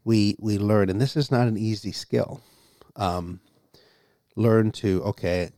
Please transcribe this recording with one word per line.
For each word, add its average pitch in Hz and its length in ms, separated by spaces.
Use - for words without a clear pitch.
we, 107 360
we 104 180
learn, 104 320
and 98 120
this 135 160
is 147 140
not 123 160
an 110 100
easy 107 340
skill, - 500
um, 87 460
learn 110 380
to, 92 320
"Okay, 90 520